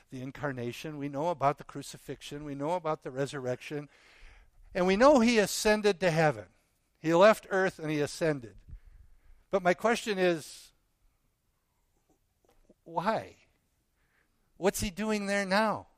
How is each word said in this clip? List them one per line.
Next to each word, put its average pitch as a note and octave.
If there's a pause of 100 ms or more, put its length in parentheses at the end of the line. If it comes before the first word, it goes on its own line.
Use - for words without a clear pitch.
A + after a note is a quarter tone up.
the B2+
incarnation. C3
We C#3
know D3
about D3
the -
crucifixion. C#3+
We C#3+
know C#3+
about D#3+
the D3+
resurrection. C3+ (840)
And F3+
we F#3+
know C4
he A#3
ascended G#3
to F#3
heaven. D3+ (540)
He D#3
left G3+
earth F#3+
and D#3
he D3+
ascended. C#3+ (960)
But F#3+
my F3+
question A3
is, F3 (2250)
why? E3 (1200)
What's F#3+
he G#3+
doing G#3
there G3+
now? F#3+